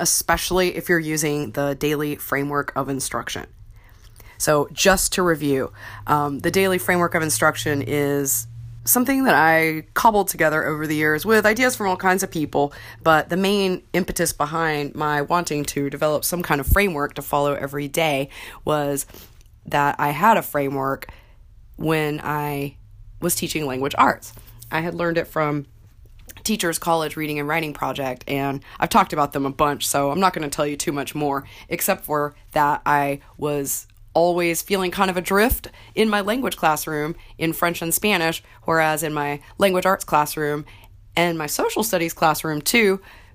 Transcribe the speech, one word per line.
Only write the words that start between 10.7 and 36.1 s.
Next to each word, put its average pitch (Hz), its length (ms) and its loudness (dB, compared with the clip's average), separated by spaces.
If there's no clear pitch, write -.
the 156 100 0
years 156 280 2
with 214 200 4
ideas 247 280 2
from 208 140 -2
all 185 80 2
kinds 185 260 2
of 185 100 -6
people, 143 420 0
but 156 280 4
the 175 80 -2
main 190 460 0
impetus 175 400 0
behind 151 600 -2
my 147 280 0
wanting 151 460 0
to 143 220 -2
develop 147 360 0
some 175 180 -4
kind 151 160 0
of 135 80 -4
framework 170 460 2
to 143 80 -10
follow 143 320 0
every 143 340 -6
day 143 400 0
was 143 400 0
that 143 320 2
I 147 100 0
had 190 280 4
a 160 40 0
framework 139 680 -2
when 156 480 0
I 147 540 -4
was 170 140 0
teaching 156 320 -4
language 131 280 -2
arts. - 380 2
I 156 80 -2
had 170 160 -4
learned 170 240 -2
it - 80 -2
from 147 400 -2
Teachers 180 360 -2
College 160 360 0
Reading 151 220 -4
and 147 100 -4
Writing 156 240 -2
Project, 135 560 -6
and 139 360 -2
I've 170 100 0
talked 190 240 4
about 147 200 0
them 139 120 -2
a 135 60 -2
bunch, 143 340 0
so 143 240 0
I'm 160 100 -2
not 185 140 4
gonna 151 160 -6
tell 151 160 -2
you 147 100 -4
too 160 160 -4
much 139 220 -6
more, 143 340 -2
except 180 360 -2
for 147 280 -2
that 147 340 2
I 143 320 2
was 143 480 -4
always 170 480 2
feeling 185 260 0
kind 190 220 0
of 175 40 -2
adrift 196 520 0
in 220 160 2
my 208 120 0